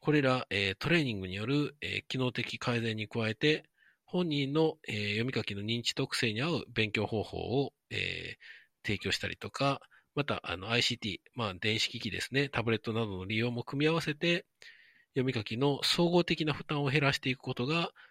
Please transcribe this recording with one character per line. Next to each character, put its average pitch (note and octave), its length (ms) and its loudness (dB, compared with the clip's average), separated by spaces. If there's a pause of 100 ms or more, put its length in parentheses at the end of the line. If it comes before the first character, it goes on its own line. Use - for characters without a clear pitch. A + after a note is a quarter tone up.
こ D#3 120 0
れ D3 100 6
ら、 B2+ 280 2
え G2 220 2
ー、 - 60 -4
ト - 100 -4
レ E3+ 100 4
ー D#3+ 40 4
ニ B2 120 0
ン G2 60 -6
グ F#2 80 -6
に F2+ 60 -6
よ G#2 100 -4
る、 C#3+ 360 0
え G2+ 220 -4
ー、 - 60 -16
機 C3+ 100 -4
能 B2+ 120 2
的 A#2+ 280 -6
改 A#2+ 220 0
善 A2+ 160 -2
に G#2+ 120 -6
加 A2+ 200 -2
え A2 60 -2
て、 D3+ 300 2 (400)
本 F3+ 240 0
人 C#3+ 240 0
の、 D#3+ 340 2
え - 60 -4
ー、 G#2 200 -2
読 A2 120 2
み C3 100 -2
書 A2 80 0
き G#2 120 -4
の G2+ 80 -6
認 A2+ 200 0
知 - 120 -2
特 - 220 -2
性 A#2 160 2
に G#2+ 80 -2
合 D#3 100 0
う C#3+ 180 -2
勉 A2 240 0
強 G#2 140 0
方 G#2+ 160 0
法 - 160 -4
を、 G#2+ 340 0 (180)
え F2+ 460 -4
ー、 - 500 -18
提 G#2 120 0
供 F#2+ 140 -2
し - 60 0
た G2 100 -4
り F2 80 -6
と G2+ 140 -10
か、 C#3 300 0 (340)
ま C#3+ 100 0
た、 A2 200 0
あ F2+ 120 -4
の、 F#2+ 140 -6
ア A#2+ 80 4
イ A#2+ 40 4
シ - 120 2
ー A#2 40 -14
テ A2 100 -6
ィ F#2+ 60 -4
ー、 - 40 -10 (160)
ま A2+ 140 -2
あ、 F#2 60 -4
電 G#2+ 240 0
子 - 100 0
機 A#2 120 -8
器 A#2 100 -4
で F#2 100 -6
す - 120 -6
ね、 C#3 160 2
タ A#2+ 140 -2
ブ A2+ 80 0
レ A2 80 2
ッ - 20 -4
ト A#2 120 -4
な A2 80 0
ど G2+ 180 -2
の F#2 80 -6
利 G#2+ 120 -2
用 A#2+ 120 2
も A#2+ 140 -4
組 C#3 220 0
み - 20 4
合 D#3+ 60 2
わ E3 60 2
せ D3+ 140 -2
て、 E3+ 320 0 (680)
読 C3 100 2
み C3 100 0
書 A2+ 100 0
き A2 140 -4
の C#3 240 2
総 - 280 4
合 F3 140 6
的 E3+ 200 0
な D3+ 100 0
負 - 100 -10
担 D3 200 -2
を C#3 40 2
減 C#3+ 140 4
ら C#3 100 4
し - 60 0
て - 100 -4
い B2+ 80 0
く - 40 -20
こ B2+ 140 -4
と A#2+ 120 -2
が E3+ 240 0 (200)